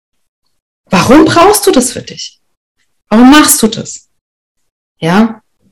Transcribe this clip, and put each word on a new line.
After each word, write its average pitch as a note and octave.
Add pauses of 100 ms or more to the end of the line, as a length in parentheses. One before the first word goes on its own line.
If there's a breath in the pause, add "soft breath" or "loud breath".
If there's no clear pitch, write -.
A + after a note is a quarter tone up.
(880)
Warum A3+
brauchst F4+
du F#4
das B3+
für -
dich? - (680)
Warum A#3+
machst D4+
du A3
das? - (920)
Ja? G#3 (300)